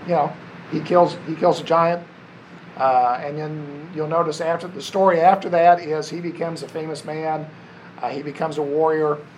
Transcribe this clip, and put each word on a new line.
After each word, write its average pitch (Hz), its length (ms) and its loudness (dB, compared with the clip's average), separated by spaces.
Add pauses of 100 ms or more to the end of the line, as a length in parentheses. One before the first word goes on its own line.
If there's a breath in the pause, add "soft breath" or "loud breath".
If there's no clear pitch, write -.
you 175 80 -2
know, 156 200 2 (400)
he 156 80 -2
kills, 175 360 4 (100)
he 160 80 -6
kills 165 260 2
a 147 40 -10
giant, 170 380 2 (760)
uh, 135 460 2
and 147 120 -6
then 151 580 -10
you'll 151 140 -4
notice 160 320 0
after, 170 280 -2
the 180 120 -12
story 185 400 4
after 190 280 6
that 175 320 6
is 151 280 -4
he 165 120 -10
becomes 165 420 -6
a 135 60 -12
famous 156 360 -8
man. 156 420 -4 (540 loud breath)
Uh, 123 80 -4
he 139 140 -6
becomes 147 360 -6
a 151 40 0
warrior. 151 560 2 (200)